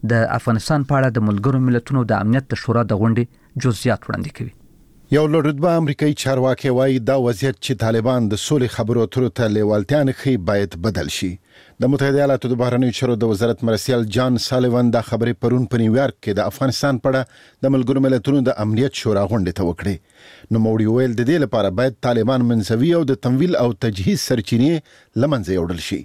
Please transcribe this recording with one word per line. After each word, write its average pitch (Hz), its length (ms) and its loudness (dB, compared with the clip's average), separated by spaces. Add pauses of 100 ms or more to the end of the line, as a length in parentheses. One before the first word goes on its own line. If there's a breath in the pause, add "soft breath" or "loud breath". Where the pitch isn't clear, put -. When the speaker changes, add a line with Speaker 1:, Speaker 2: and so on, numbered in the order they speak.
(140)
Speaker 1:
د 113 160 2 (120)
افغانستان 131 480 0
په 139 100 2
اړه 127 180 2
د 107 140 2
ملګرو 131 400 0
ملتونو 120 420 0
د 98 140 0
امنیت 131 260 0
د - 120 -8
شورا 120 180 0
د 104 200 0
غونډې 120 600 -2
جزئیات 117 420 0
وړاندې - 320 -6
کوي. - 160 -10 (580)
Speaker 2:
یو 147 140 4
لوړ 151 180 2
رتبه 151 240 0 (120)
امریکایي 147 400 0
چارواکي 131 560 0
وایي، 131 200 2 (120)
دا 135 120 2
وضعیت 120 340 -2 (100)
چې 127 180 -4
طالبان 117 480 0
د 107 100 -4
سولې 127 320 0
خبرو 117 320 0
اترو 123 320 -2
ته 117 160 0
لیوالتیا 107 560 2
نه 123 80 -4
ښیي، 127 320 -2
باید 101 340 0
بدل 87 320 -4
شي. 95 140 -4 (520 soft breath)
د 123 120 2
متحده 139 280 2
ایالاتو 135 300 0
د 123 80 -2
بهرنیو 123 380 0
چارو 123 260 0
د 113 80 2
وزارت 113 380 0
مرستیال 117 360 0 (120)
جان 127 260 2
سالیوان 123 540 2
دا 113 100 2
خبرې 117 380 -2
پرون 123 260 2
په 117 120 0
نیویارک 117 360 0
کې 101 220 -4
د 101 100 -2
افغانستان 135 480 -2
په 135 140 0
اړه - 520 -6
د 135 100 2
ملګرو 135 300 0
ملتونو 131 440 2
د 113 160 -4
امنیت 110 360 0
شورا 101 240 2
غونډې 92 320 -2
ته 92 120 -2
وکړې. 90 260 -4 (580 loud breath)
نوموړي 110 380 2
وویل، 123 260 2
د 120 120 0
دې 170 160 2
لپاره 101 360 0
باید 127 180 -2 (100)
طالبان 120 420 2
منزوي 117 480 2
او - 20 0 (120)
د 131 120 -2
تمویل 131 380 0
او 120 40 2 (200)
تجهیز 98 420 -2
سرچینې 123 440 2 (500 soft breath)
له 151 100 2
منځه 95 240 -2
یوړل 85 320 -4
شي. 87 160 -4